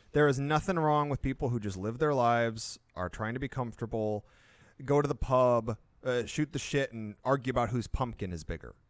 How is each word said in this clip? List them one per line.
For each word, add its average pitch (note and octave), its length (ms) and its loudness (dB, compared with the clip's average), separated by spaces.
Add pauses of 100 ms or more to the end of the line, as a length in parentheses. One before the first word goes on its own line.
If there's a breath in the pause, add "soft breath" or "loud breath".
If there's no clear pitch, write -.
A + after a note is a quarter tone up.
(140)
There D3 140 6
is C3 120 2
nothing D#3 400 0
wrong D3+ 300 2
with C3+ 120 -2
people C3 280 -2
who A#2+ 100 -2
just G2+ 180 -6
live A2 220 -6
their D3+ 140 2
lives, A#2 640 0 (160)
are F2+ 140 -4
trying G#2+ 260 -4
to C3 40 -6
be C3+ 80 -4
comfortable, A2 760 -4 (580 soft breath)
go C#3+ 180 4
to C#3+ 60 0
the C#3+ 80 -4
pub, A#2+ 640 4 (260)
uh, B2 220 0
shoot D3+ 280 -2
the C#3 60 -4
shit, C#3 340 -2
and A2 300 -8
argue B2+ 280 0
about A#2+ 180 2
whose A#2 180 0
pumpkin A2+ 440 -4
is D#2+ 120 -6
bigger. D#2 300 -10 (160)